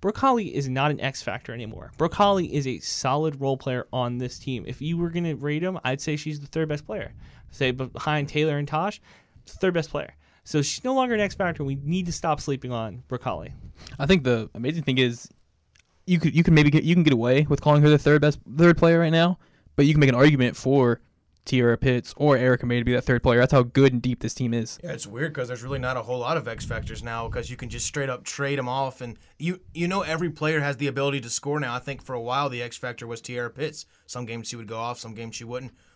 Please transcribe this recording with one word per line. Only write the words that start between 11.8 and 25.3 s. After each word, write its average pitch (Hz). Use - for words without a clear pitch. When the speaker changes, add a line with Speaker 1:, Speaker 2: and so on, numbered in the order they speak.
Speaker 1:
to 170
stop 151
sleeping 131
on 113
Brooke 127
Hawley. 87
Speaker 2:
I 139
think 165
the 120
amazing 143
thing 131
is 120
you 175
could, 156
you 165
can 165
maybe 147
get, 151
you 165
can 175
get 151
away 127
with 143
calling 147
her 147
the 151
third 147
best, 147
third 170
player 165
right 160
now, 170
but 143
you 156
can 151
make 143
an 123
argument 131
for 131
Tiara 120
Pitts 127
or 139
Erica 127
May 120
to 120
be 123
that 120
third 120
player. 120
That's 131
how 127
good 135
and 120
deep 123
this 113
team 117
is. 110
Speaker 3:
Yeah, 131
it's 131
weird 139